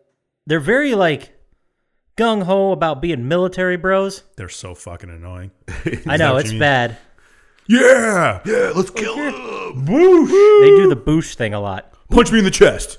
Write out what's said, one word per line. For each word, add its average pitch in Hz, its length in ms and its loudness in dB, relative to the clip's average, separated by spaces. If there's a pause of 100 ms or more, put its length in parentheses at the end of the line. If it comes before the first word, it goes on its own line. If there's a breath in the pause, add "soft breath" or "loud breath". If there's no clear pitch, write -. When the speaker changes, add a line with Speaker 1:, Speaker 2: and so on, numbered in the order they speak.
(460)
Speaker 1:
they're 156 120 -2
very, 240 360 -2
like, 170 400 -2 (840)
gung-ho 196 560 -2
about 156 300 -4
being 139 260 -6
military 180 480 -2
bros. 190 460 -4 (160)
Speaker 2:
They're 92 100 -14
so - 260 -18
fucking 87 360 -18
annoying. 90 400 -16 (100)
Speaker 3:
<laughs> - 80 -20
Speaker 1:
I - 40 -14 (120)
know, - 80 -
Speaker 2:
Is - 120 -12 (140)
that 151 140 2
what 131 80 0
Speaker 1:
it's 110 80 -6
Speaker 2:
you 110 60 -6
mean? 110 60 -6
Speaker 1:
bad. 123 360 0 (720)
Speaker 2:
Yeah! 214 760 2
Speaker 3:
Yeah, 220 300 -2
let's 180 160 -4
kill 220 220 -8
Speaker 1:
Okay. 294 180 -8
Speaker 3:
him! 226 560 -12
Speaker 2:
Boosh! 370 760 4
Speaker 1:
They 403 160 8
do 392 120 6
the - 80 2
boosh - 380 -4
thing 107 200 -6
a 104 60 -6
lot. 98 320 -10 (180)
Speaker 2:
Punch 233 220 4
me 226 60 2
in 202 60 2
the 190 60 0
chest. - 480 2